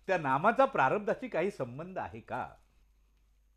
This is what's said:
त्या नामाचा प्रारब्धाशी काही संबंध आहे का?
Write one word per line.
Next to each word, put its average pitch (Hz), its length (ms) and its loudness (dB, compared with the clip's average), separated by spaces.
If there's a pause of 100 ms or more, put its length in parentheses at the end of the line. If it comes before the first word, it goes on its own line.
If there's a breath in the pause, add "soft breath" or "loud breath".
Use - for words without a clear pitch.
त्या 185 100 2
नामाचा 165 460 4
प्रारब्धाशी 185 640 0
काही 180 220 -2
संबंध 156 480 -8
आहे 104 220 -8
का? 101 280 -8 (1080)